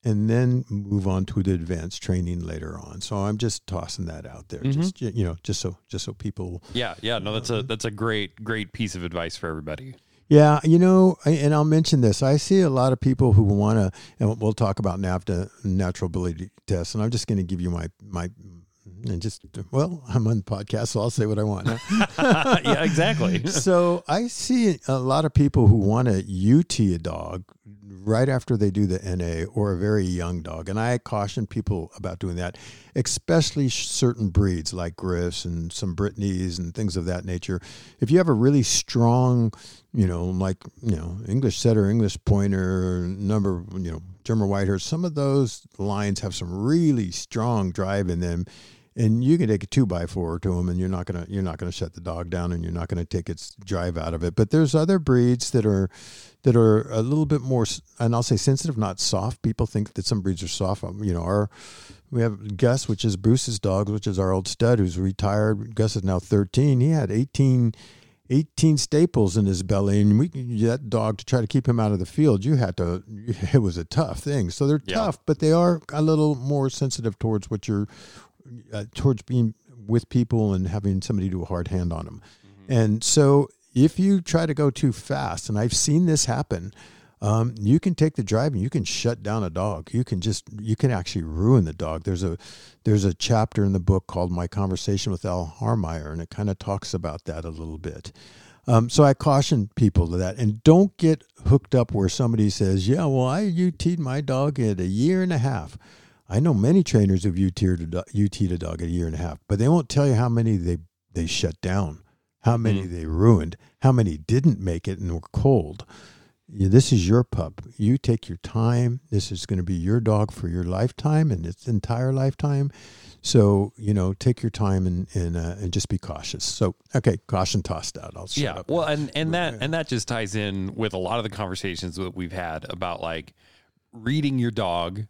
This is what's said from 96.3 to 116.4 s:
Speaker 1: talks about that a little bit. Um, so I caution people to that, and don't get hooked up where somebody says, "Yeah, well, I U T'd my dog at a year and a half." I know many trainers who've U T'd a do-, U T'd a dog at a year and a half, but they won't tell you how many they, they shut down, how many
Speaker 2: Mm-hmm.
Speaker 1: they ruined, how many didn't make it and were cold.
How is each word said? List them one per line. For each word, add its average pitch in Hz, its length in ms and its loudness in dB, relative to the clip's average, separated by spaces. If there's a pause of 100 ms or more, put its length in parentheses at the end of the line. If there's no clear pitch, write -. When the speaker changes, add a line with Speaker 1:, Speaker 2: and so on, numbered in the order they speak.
Speaker 1:
talks - 380 -6
about 85 320 -6
that 80 220 -8
a 82 40 -8
little 80 280 -10
bit. 76 340 -12 (540)
Um, 117 240 4
so 151 140 6
I 139 100 6
caution 139 600 0
people 95 340 2
to 87 100 -2
that, 92 180 -4
and 110 280 -2
don't 180 340 8
get 160 260 2 (220)
hooked - 280 4
up 123 180 2
where 95 180 2
somebody 113 400 2
says, 95 380 0
"Yeah, 160 180 2
well, 131 200 0
I 147 140 -2
U 180 320 0
T'd 170 260 -2
my 135 220 -4
dog 135 400 -2
at 107 200 2
a 90 60 -2
year 143 360 2
and 180 100 0
a 156 60 0
half." 113 400 -4 (500)
I 98 120 2
know 156 140 4
many 139 280 4
trainers 98 420 4
who've 90 140 0
U 95 120 4
T'd 92 320 0
a 82 40 -6
do-, 87 160 -4 (100)
U 101 160 2
T'd 95 240 -2
a 87 60 -4
dog 82 240 -8
at 85 60 -4
a - 20 -4
year 85 160 0
and 80 80 -4
a 73 40 -6
half, 82 200 -6 (100)
but 101 100 0
they 117 100 4
won't 160 220 4
tell 143 180 2
you 127 60 4
how 120 160 2
many 113 260 2
they, 87 220 0 (340)
they 85 140 -2
shut 82 340 -2
down, 90 420 -2 (400)
how 117 140 4
many 101 260 0
Speaker 2:
Mm-hmm. 90 140 -8
Speaker 1:
they 80 100 -6
ruined, 85 500 4 (260)
how 131 100 6
many 104 260 2
didn't 117 420 2
make 87 280 -2
it 95 100 -6
and 90 140 -4
were 85 80 -4 (120)
cold. 95 520 2 (640)